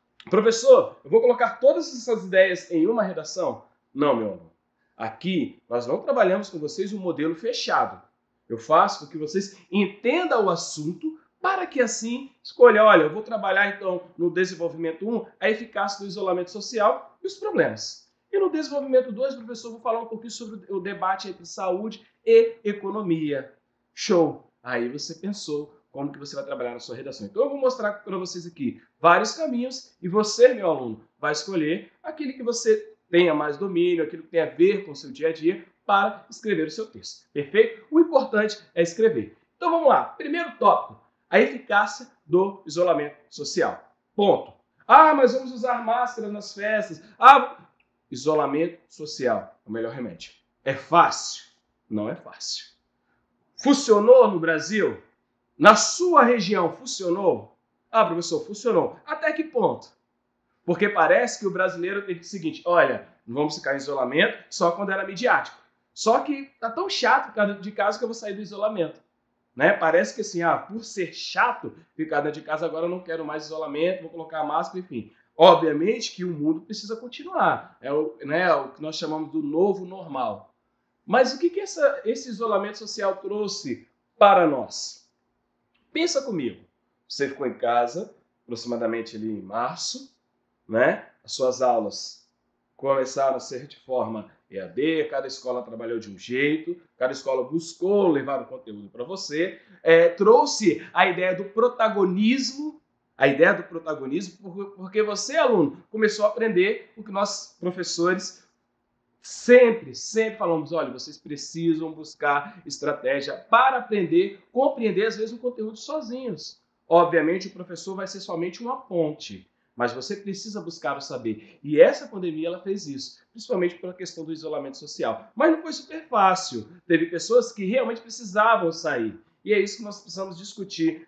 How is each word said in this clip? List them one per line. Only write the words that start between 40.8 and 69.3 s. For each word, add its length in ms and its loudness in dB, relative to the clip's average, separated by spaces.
a 120 4
eficácia 680 -2
do 400 0
isolamento 520 -2
social. 640 -6
Ponto. 380 2
"Ah, 260 10
mas 200 6
vamos 180 -4
usar 340 -4
máscara 440 -2
nas 260 -12
festas." 480 -4
Ah, 400 8
isolamento 720 -2
social 800 -4
é 20 -16
o 40 -10
melhor 200 -6
remédio. 380 -12
É 100 -2
fácil? 680 4
Não 200 -4
é 60 -8
fácil. 520 -12
Funcionou 720 8
no 80 0
Brasil? 640 -2
Na 180 10
sua 460 4
região 520 2
funcionou? 800 -2
Ah, 140 4
professor, 400 -4
funcionou. 580 0
Até 260 -4
que 140 -4
ponto? 440 -2
Porque 240 0
parece 500 2
que 80 -4
o 40 -2
brasileiro 560 -4
tem 120 -8
o 60 -20
seguinte, 400 -8
"Olha, 420 2
não 80 -12
vamos 220 -2
ficar 180 -4
em 20 -6
isolamento 720 -2
só 220 0
quando 200 -4
era 160 -4
midiático." 520 -2
Só 280 2
que 380 -6
tá 120 -6
tão 180 -4
chato 380 2
ficar 180 -2
de 280 -4
casa 260 -2
que 60 -6
eu 40 -2
vou 60 -8
sair 180 -10
do 80 -12
isolamento. 640 -4